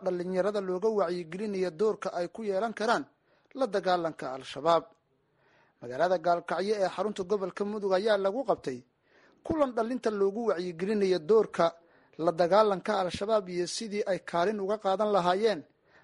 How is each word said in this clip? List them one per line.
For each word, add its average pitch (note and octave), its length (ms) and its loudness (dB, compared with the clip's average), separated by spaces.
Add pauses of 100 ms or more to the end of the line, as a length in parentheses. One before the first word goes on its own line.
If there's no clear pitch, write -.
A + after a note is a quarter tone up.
dhalinyarada F#3 640 -2
looga F#3 240 -2
wacyigelinayo F#3 800 -2
doorka G3 460 -2
ay F3 160 -2
ku - 100 -14
yeelan G3+ 300 -2
karaan A3+ 320 0 (500)
la C4+ 120 -2
dagaalanka F3 600 0 (140)
Al-Shabaab. D#3 440 2 (1000)
Magaalada D3 340 0
Gaalkacyo F3 640 0
ee F3+ 80 2
xarunta G3+ 400 -4
gobolka F#3+ 400 -2
Mudug G3+ 240 -4
ayaa G#3 240 2
lagu G3 320 0
qabtay C#3 300 -2 (680)
kulan C#4 300 0
dhalinta A#3 320 -2
loogu G#3 400 0
wacyigelinayo F3+ 720 0
doorka F3+ 460 4 (520)
la E3 140 2
dagaalanka F#3+ 680 4
Al-Shabaab G3+ 480 0
iyo F3 180 -4
sidii G#3 380 -6
ay F3+ 160 -2
kaalin G3 400 0
uga G3 160 -2
qaadan G3 320 0
lahaayeen F#3 520 2 (440)